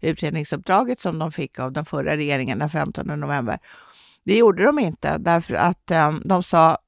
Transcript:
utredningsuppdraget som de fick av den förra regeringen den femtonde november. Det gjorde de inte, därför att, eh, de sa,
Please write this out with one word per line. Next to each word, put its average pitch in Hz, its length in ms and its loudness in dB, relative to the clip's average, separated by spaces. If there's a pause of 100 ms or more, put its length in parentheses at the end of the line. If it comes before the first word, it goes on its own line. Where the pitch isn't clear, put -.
utredningsuppdraget 160 1000 -2
som 165 200 -4
de 160 120 -4
fick - 280 -8
av 131 120 -6
den 151 140 -6
förra 151 320 -4
regeringen 139 420 -2
den 147 100 -2
femtonde 147 460 -4
november. 143 440 -4 (680)
Det 202 120 2
gjorde 202 260 6
de 214 160 4
inte, 156 380 -2
därför 170 360 0
att, 165 380 0
eh, 156 200 2
de 180 320 0
sa, 160 340 4 (100)